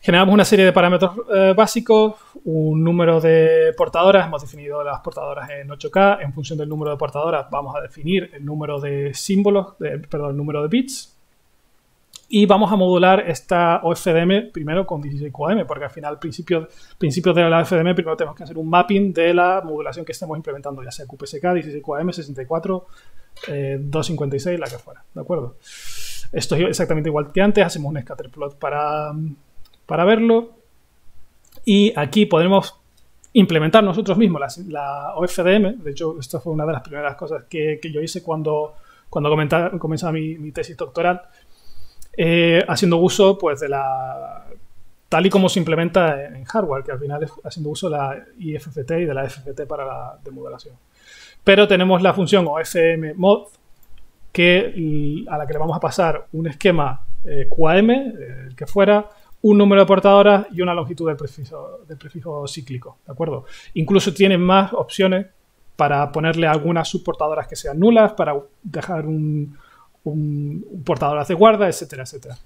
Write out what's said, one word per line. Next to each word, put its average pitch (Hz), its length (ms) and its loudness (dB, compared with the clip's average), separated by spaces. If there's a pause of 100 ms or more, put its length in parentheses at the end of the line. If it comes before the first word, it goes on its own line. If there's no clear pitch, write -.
Generamos 190 320 4
una 208 100 6
serie 196 220 4
de 180 80 6
parámetros, 180 400 2 (200)
eh, 190 220 4
básicos, 214 600 2 (280)
un 156 400 0
número 165 380 2
de 160 560 4
portadoras, 175 500 4
hemos 151 140 -8
definido 147 420 -10
las 139 160 -8
portadoras 143 500 -10
en 143 220 -14
ocho 147 180 -12
K, 196 320 4
en 139 120 -8
función 151 260 -10
del 151 80 -8
número 151 240 -6
de 147 60 -4
portadoras 151 520 -4
vamos 143 240 -8
a 147 60 -8
definir 170 540 -4
el 143 100 -18
número 151 380 -8
de 143 320 -6
símbolos, 196 680 0
de, 147 200 -8
perdón, 147 320 -8
el 139 40 -6
número 147 260 -6
de 151 60 -4
bits, 262 480 -4 (1120)
y 208 180 4
vamos 190 240 4
a 214 60 0
modular 185 460 4
esta 175 600 0
O 170 100 0
F 170 180 -4
D 160 80 4
M 190 220 2 (100)
primero 160 340 -4
con 170 160 -8
dieciséis 143 300 -10
Q 143 200 -4
M, 220 120 0
porque 143 220 -8
al 135 60 -12
final 147 280 -10
principios, 160 480 -6 (300)
principios 170 360 0
de 170 160 4
la 165 120 4
F 160 120 -2
D 170 60 4
M 175 160 2
primero 160 220 -4
tenemos 156 180 -6
que - 80 -18
hacer 160 140 -14
un 160 120 -6
mapping 190 440 2
de 165 200 2
la 180 300 2
modulación 151 400 -8
que 156 80 -14
estemos 156 240 -10
implementando, 139 480 -12
ya 127 80 -16
sea 143 160 -16
Q 139 80 -20
P 139 80 -16
S 143 160 -12
K, 180 140 0
dieciséis 151 280 -4
Q 143 140 -8
M, 170 160 -4
sesenta 143 300 -12
y 131 40 -10
cuatro, 170 420 -6 (600)
eh, 139 320 -6
dos 143 260 -4
cincuenta 147 300 -4
y - 60 -4
seis, 175 180 -4
la 147 80 -8
que 123 120 -14
fuera, - 220 -20 (120)
¿de 165 80 -14
acuerdo? 147 340 -8 (800)
Esto 160 240 -2
es 160 60 0
exactamente 156 440 -2
igual 147 240 -4
que 190 100 2
antes, 202 220 4
hacemos 156 260 -4
un 151 120 -8
scatter - 280 -14
plot 143 280 -12
para, 151 560 -4 (720)
para 156 180 -2
verlo. 226 500 2 (1120)
Y 202 300 4
aquí 151 300 2
podremos 185 520 2 (560)
implementar 170 500 4
nosotros 190 340 0
mismos 180 240 2
la, 139 60 -6 (200)
la 143 480 -10
O 165 80 -2
F 180 200 -4
D 185 120 4
M. 208 180 2
De 165 180 -10
hecho, 160 280 -8
esto 147 220 -10
fue 170 100 -8
una 156 140 -4
de 160 80 -4
las 127 80 -8
primeras 147 340 -8
cosas 151 340 -10
que, 151 320 -4
que 160 100 -10
yo 147 100 -6
hice 165 220 -8
cuando, 151 500 -4 (360)
cuando 147 200 -2
comenta-, 156 480 0
comenzaba 160 340 -4
mi, 160 240 -6
mi 151 160 -12
tesis 165 240 -10
doctoral, 175 460 -4 (960)
eh, 170 500 4
haciendo 170 300 2
uso, 190 400 4
pues, 151 240 -2
de 147 80 -6
la, 135 760 -6 (600)
tal 170 180 0
y 196 40 6
como 185 180 4
se 185 120 0
implementa 165 640 0
en 131 180 -16
hardware, 147 400 -4
que 147 80 -8
al 123 80 -8
final 147 240 -6
es 151 80 -10 (120)
haciendo 151 260 -10
uso 151 200 -6
de 151 80 -4
la 143 280 -6 (140)
I 156 160 -8
F 147 160 -12
F 143 120 -10
T 160 180 -4
y 175 40 -2
de 147 80 -4
la 135 100 -4
F 131 160 -10
F 135 140 -12
T 147 120 -10
para 139 200 -10
la 131 360 -14
demodelación. 131 540 -18 (680)
Pero 202 240 6
tenemos 185 340 4
la 185 120 4
función 185 340 2
O 151 120 -4
F 165 340 2
M 160 200 -6
mod, 202 340 2 (880)
que, 175 420 2
l-, 151 540 -2
a 156 80 -6
la 151 100 -6
que 151 60 -6
le 151 60 -4
vamos 160 180 -2
a - 20 -6
pasar 160 540 -2
un 160 140 -6
esquema, 156 520 0 (260)
eh, - 220 6
Q 160 220 8
A 175 80 6
M, 220 160 6
eh, 165 540 -6
el - 80 -18
que 147 120 -12
fuera, 208 400 4 (380)
un 208 120 8
número 202 240 8
de 190 40 8
portadoras 196 680 6
y 175 80 -4
una 180 120 0
longitud 165 320 -6
del 151 120 -2
prefijo, 147 680 -14
del 151 120 -18
prefijo 147 500 -12
cíclico, 131 580 -14
¿de - 60 -18
acuerdo? 135 320 -6 (300)
Incluso 190 400 2
tiene 196 240 4
más 190 340 4
opciones 190 560 0 (480)
para 143 380 0
ponerle 165 340 0
algunas 156 400 0
subportadoras 156 580 -4
que - 120 -14
sean 143 200 -8
nulas, 214 360 6
para 151 220 -2 (280)
dejar 160 420 -6
un, 151 520 -4 (480)
un, 147 640 -6
un 175 140 -14
portadoras 147 420 -2
de 190 60 -2
guarda, 208 340 4
etcétera, 147 360 -8
etcétera. 123 420 -18